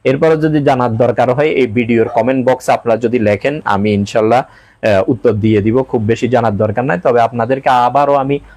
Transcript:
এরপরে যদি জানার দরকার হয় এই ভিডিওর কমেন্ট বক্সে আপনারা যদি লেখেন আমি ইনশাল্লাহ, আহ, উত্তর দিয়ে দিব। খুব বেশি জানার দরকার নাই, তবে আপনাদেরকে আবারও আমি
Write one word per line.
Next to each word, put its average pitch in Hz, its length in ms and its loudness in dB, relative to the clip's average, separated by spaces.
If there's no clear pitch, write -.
এরপরে 156 340 2
যদি 151 260 0
জানার 123 340 0
দরকার 120 360 2
হয় 147 140 0
এই 131 200 0
ভিডিওর 113 400 0
কমেন্ট 123 420 0
বক্সে 127 220 0
আপনারা 117 260 0
যদি 120 220 -2
লেখেন 110 460 -2
আমি 104 280 0
ইনশাল্লাহ, 110 460 0
আহ, - 680 -4
উত্তর 120 260 0
দিয়ে 107 280 2
দিব। 113 220 0
খুব 123 180 -4
বেশি 113 260 -2
জানার 117 300 0
দরকার 107 280 -2
নাই, 165 180 -2
তবে 120 180 2
আপনাদেরকে 120 480 -2
আবারও 135 440 2
আমি 139 260 -2